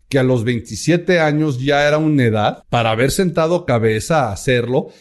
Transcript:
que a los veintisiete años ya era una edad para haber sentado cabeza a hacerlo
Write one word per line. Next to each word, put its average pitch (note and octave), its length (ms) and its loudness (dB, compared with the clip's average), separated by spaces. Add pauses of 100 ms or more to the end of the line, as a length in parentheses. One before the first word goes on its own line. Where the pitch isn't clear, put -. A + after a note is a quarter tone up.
que C#3 100 0
a C3 40 2
los B2+ 220 0
veintisiete D3+ 760 -2
años D3+ 400 0
ya C#3+ 260 2
era D3+ 120 2
una D3+ 260 2
edad G#2+ 460 0
para A#2 200 0
haber A#2+ 200 0
sentado E3+ 560 0
cabeza A2+ 640 0
a G2+ 40 -8
hacerlo B2 560 -2 (120)